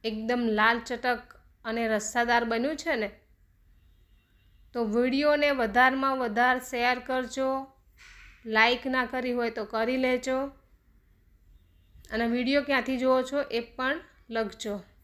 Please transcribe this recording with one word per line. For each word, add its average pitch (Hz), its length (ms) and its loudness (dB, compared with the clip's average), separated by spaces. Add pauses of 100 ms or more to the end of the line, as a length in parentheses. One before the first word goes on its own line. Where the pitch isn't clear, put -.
એકદમ 226 360 -2
લાલ 226 400 2
ચટક 240 540 -4 (300)
અને 226 240 -2
રસ્સાદાર 233 560 2
બન્યું 240 320 -2
છે 302 200 -2
ને. 208 140 -4 (1600)
તો 240 120 -2
વીડિયોને 277 680 2
વધારમાં 262 680 2
વધારે 247 420 2
શેર 247 380 -2
કરજો, 262 680 -4 (800)
લાઈક 233 400 4
ના 254 200 0
કરી 254 260 -4
હોય 240 180 -2
તો 226 140 -8
કરી 226 320 -2
લેજો 254 500 0 (1600)
અને 226 160 -2
વીડિયો 254 360 0
ક્યાંથી 262 360 -2
જુઓ 262 240 2
છો 277 200 -4
એ 233 180 -4
પણ 262 400 -4 (300)
લખજો. 208 500 -4 (240)